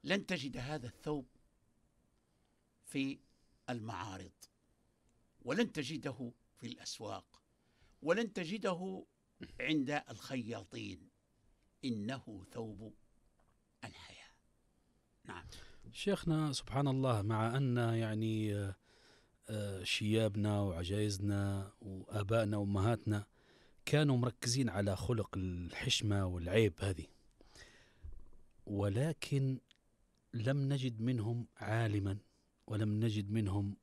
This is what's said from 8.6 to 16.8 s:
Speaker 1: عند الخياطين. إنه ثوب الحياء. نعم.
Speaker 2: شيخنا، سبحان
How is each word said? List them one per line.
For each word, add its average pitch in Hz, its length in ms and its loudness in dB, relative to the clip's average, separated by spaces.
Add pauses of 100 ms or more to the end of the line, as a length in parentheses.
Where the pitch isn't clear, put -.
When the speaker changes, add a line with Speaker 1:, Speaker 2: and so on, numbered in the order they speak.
Speaker 1:
عند 139 300 2
الخياطين. 110 1200 -6 (760)
إنه 110 680 -4
ثوب 110 420 -10 (920)
الحياء. - 500 -18 (920)
نعم. 87 220 -12 (460)
Speaker 2:
شيخنا، 156 600 2
سبحان 135 360 0